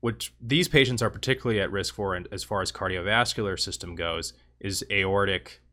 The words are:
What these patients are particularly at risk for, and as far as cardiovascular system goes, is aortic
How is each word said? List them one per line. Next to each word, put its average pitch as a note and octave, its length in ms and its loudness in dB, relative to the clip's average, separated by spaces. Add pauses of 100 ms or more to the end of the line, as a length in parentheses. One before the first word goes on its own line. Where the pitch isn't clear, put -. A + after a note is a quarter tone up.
What A#2 300 -2 (100)
these C#3+ 280 2
patients B2+ 340 4
are G#2+ 80 2
particularly B2 500 0
at F#2+ 120 0
risk F#2+ 220 -2
for, G2 200 -2
and F2+ 160 -6
as G2 140 -8
far G2 180 -2
as F#2 100 -2
cardiovascular G2 840 0
system F2 360 -6
goes, E2+ 380 -4 (280)
is G2 300 -4
aortic G2 720 0 (120)